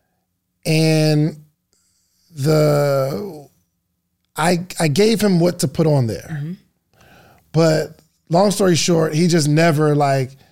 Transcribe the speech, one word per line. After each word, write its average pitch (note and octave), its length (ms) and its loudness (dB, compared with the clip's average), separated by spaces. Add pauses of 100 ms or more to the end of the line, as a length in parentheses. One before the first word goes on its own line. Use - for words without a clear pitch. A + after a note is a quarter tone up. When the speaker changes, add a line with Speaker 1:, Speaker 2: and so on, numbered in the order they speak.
(640)
Speaker 1:
And D#3 720 2 (960)
the, D3 1120 -2 (880)
I, F3 300 -2 (140)
I E3 100 0
gave G3+ 320 0
him F#3+ 180 2
what F3 200 0
to D#3+ 80 -2
put D#3+ 200 -2
on C#3 200 2
there. G2 220 -8
Speaker 2:
Mm-hmm. D#3 240 -10 (1000)
Speaker 1:
But D#3 460 0 (300)
long F#3 220 2
story F#3+ 240 2
short, D#3+ 400 0
he F3 120 2
just D#3 200 0
never, D3+ 480 2
like, C3+ 360 0 (200)